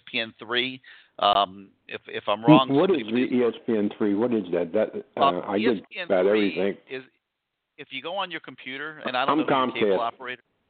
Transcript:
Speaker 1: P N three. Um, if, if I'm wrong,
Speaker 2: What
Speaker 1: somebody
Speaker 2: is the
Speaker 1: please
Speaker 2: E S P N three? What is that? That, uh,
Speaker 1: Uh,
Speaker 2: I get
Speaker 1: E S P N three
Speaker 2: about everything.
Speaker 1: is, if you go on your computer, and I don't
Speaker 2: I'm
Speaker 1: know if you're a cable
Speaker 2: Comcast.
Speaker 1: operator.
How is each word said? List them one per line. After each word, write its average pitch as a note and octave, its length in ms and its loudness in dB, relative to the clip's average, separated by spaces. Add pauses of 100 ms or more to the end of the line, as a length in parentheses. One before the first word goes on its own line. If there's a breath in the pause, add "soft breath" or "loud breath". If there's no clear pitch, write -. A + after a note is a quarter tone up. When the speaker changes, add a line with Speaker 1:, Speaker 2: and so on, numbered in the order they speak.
Speaker 1:
P - 140 -6
N A2+ 180 -6
three. B2 440 -4 (360 loud breath)
Um, G2 520 2 (180)
if, - 200 -10
if A2 200 -10
I'm G#2+ 180 -2
wrong, C3+ 240 8
Speaker 2:
What D3+ 200 2
Speaker 1:
somebody D#3+ 120 0
Speaker 2:
is G#2+ 60 -8
the B2 200 0
Speaker 1:
please - 40 -10
Speaker 2:
E B2 120 2
S A2+ 100 2 (120)
P A#2 100 0
N G#2 220 0
three? G#2 160 0
What A#2 200 0
is G#2+ 180 0
that? E2+ 220 -2
That, - 320 -2 (120)
uh, - 20 -2
Speaker 1:
Uh, C#3 280 2
Speaker 2:
I G2+ 100 -2
get A2 200 2
Speaker 1:
E - 20 -10
S - 100 -14
P - 100 -12
N F3+ 80 -8
three G2 80 2
Speaker 2:
about F#2 120 4
everything. G2+ 500 0 (100)
Speaker 1:
is, C3 160 -12 (760)
if D3 140 -18
you C3 120 -12
go E3 120 -8
on F#3+ 140 -4
your D#3+ 120 -10
computer, C#3 640 -12
and B2+ 120 -4
I B2+ 80 0
don't C3+ 60 2
Speaker 2:
I'm D3 60 2
Speaker 1:
know D#3 60 2
if - 60 -2
you're C3+ 140 4
a B2 80 0
cable G#2+ 260 2
Speaker 2:
Comcast. A#2 160 -2
Speaker 1:
operator. B2+ 280 -12 (280)